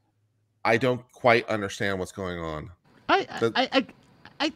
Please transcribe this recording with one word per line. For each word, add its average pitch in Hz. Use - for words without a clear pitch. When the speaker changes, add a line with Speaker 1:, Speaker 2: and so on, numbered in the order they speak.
Speaker 1:
I 117
don't 127
quite 120
understand 98
what's 101
going 90
on. 80
Speaker 2:
I, 381
Speaker 1:
The -
Speaker 2:
I, 262
I, 262
I, 302